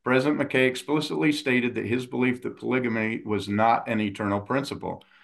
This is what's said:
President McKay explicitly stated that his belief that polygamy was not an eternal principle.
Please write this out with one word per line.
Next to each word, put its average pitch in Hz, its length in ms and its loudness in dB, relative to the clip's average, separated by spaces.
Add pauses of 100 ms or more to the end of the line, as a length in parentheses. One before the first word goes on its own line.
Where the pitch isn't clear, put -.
President 131 340 4
McKay 135 300 2
explicitly 151 640 0
stated 123 440 0
that 107 100 -4
his 123 200 -2
belief 123 360 0
that 113 160 -8
polygamy 117 680 -2
was 101 220 -2
not 110 400 2
an 110 140 0
eternal 101 400 -2
principle. 127 600 -4 (220)